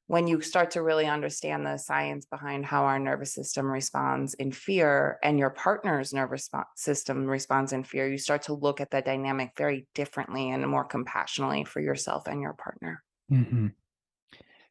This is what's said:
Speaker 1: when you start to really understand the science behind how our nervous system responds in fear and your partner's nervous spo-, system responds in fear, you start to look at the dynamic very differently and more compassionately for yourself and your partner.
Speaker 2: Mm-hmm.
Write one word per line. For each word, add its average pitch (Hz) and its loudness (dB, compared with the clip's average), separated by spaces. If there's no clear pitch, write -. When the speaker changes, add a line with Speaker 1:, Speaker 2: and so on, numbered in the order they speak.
Speaker 1:
when 170 4
you 165 4
start 170 2
to 170 0
really 160 4
understand 147 -2
the 143 -2
science 143 -2
behind 143 -6
how 143 4
our 135 4
nervous 135 -2
system 135 -4
responds 135 0
in 135 -4
fear 143 2
and 147 4
your 139 4
partner's 180 0
nervous 135 -2
spo-, - -4
system 135 -2
responds 135 2
in 131 -2
fear, 135 -2
you 135 -2
start 147 0
to 151 -4
look 143 0
at 139 -6
the 135 0
dynamic 135 -2
very 143 0
differently 135 -4
and 135 0
more 139 2
compassionately - -2
for - -6
yourself 143 -2
and 143 -4
your 151 -6
partner. - -12
Speaker 2:
Mm-hmm. 120 4